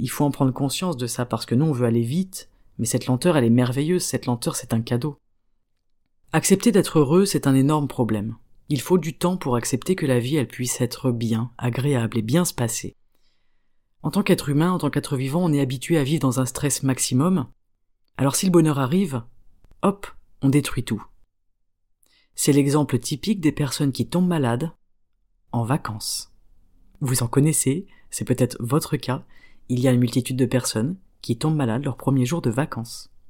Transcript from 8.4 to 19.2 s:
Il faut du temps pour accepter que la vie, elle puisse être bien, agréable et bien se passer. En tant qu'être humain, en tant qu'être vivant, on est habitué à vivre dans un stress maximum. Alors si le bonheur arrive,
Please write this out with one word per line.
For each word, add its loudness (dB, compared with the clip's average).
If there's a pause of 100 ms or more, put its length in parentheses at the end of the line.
Il -2
faut 2
du -6
temps -2
pour 0
accepter -2
que -4
la 2
vie, -2
elle 0
puisse -6
être -2
bien, -2
agréable -2
et 0
bien 2
se -4
passer. -4 (1080)
En -4
tant 0
qu'être 0
humain, 2
en 0
tant -2
qu'être -4
vivant, -2
on 2
est 2
habitué -2
à 2
vivre 0
dans 0
un 2
stress -4
maximum. 0 (720)
Alors 0
si 0
le 2
bonheur 6
arrive, 0 (580)